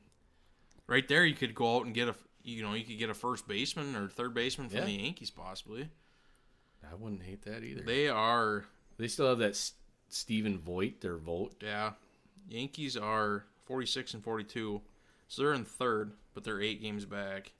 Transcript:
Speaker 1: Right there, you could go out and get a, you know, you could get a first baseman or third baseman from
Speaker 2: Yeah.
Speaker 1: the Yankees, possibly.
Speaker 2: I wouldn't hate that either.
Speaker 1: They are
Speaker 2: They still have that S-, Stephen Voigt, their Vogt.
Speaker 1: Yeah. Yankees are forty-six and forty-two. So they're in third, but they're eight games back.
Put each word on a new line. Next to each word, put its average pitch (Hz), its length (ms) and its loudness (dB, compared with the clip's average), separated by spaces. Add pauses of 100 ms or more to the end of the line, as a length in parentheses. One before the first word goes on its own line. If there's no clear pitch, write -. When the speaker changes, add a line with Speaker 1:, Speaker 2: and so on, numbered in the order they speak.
(880)
Speaker 1:
Right 131 200 4
there, 156 160 8
you 156 100 6
could 120 200 -2
go 117 220 4
out 127 100 2
and 113 80 -4
get 120 140 2
a, 110 60 0 (280)
you 117 200 -8
know, 104 120 -2
you 113 100 -2
could 113 140 -10
get 113 100 0
a 107 60 -2
first 120 340 -2
baseman 139 480 -2
or 101 120 -2
third 120 260 -6
baseman 123 340 -2
from 101 120 -4
Speaker 2:
Yeah. 170 40 0
Speaker 1:
the 202 80 0
Yankees, 147 380 -4
possibly. 107 580 -10 (1000)
Speaker 2:
I 82 60 -12
wouldn't 104 260 -8
hate 92 200 -10
that 107 200 -8
either. 131 200 -8
Speaker 1:
They 131 260 4
are 110 560 4 (340)
Speaker 2:
They 113 100 -2
still 135 200 4
have 127 100 6
that 107 140 6
S-, - 220 -4 (340)
Stephen 107 500 0
Voigt, 90 420 -2
their 87 160 -2
Vogt. 85 460 -4
Speaker 1:
Yeah. 107 300 -2 (560)
Yankees 131 480 -4
are 107 480 0 (200)
forty-six 131 500 -4
and 110 100 -10
forty-two. 107 580 -4 (460)
So - 140 -4
they're 147 120 4
in 123 100 0
third, 107 480 0 (220)
but - 100 -10
they're 104 160 -2
eight 107 220 0
games 104 240 -4
back. 98 540 -6